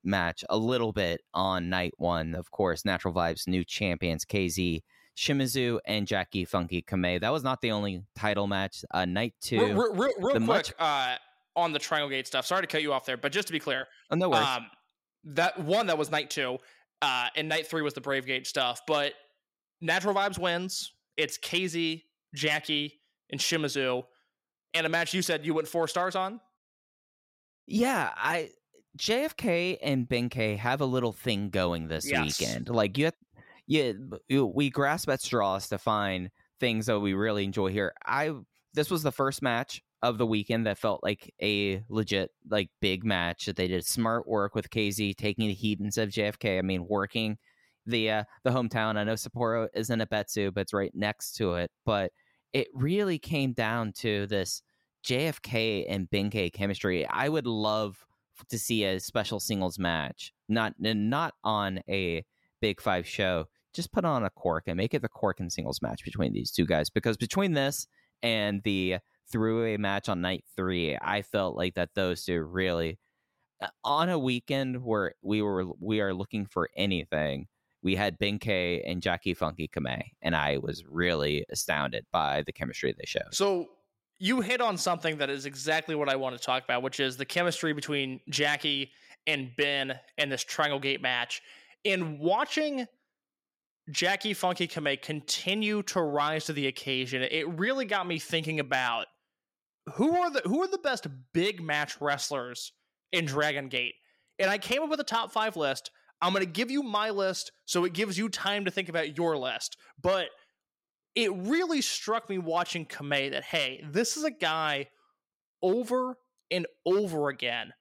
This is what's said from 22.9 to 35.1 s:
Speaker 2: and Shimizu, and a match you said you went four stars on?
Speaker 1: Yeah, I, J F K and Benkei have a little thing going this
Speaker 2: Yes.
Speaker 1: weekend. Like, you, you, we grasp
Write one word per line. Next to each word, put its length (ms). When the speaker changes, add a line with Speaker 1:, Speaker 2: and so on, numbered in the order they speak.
Speaker 2:
and 80
Shimizu, 640
and 140
a 20
match 260
you 80
said 220
you 80
went 140
four 220
stars 260
on? 260
Speaker 1:
Yeah, 480
I, 360
J 280
F 120
K 460
and 260
Benkei 480
have 240
a 60
little 260
thing 380
going 380
this 220
Speaker 2:
Yes. 300
Speaker 1:
weekend. 300
Like, 260
you, 160
you, 800
we 240
grasp 400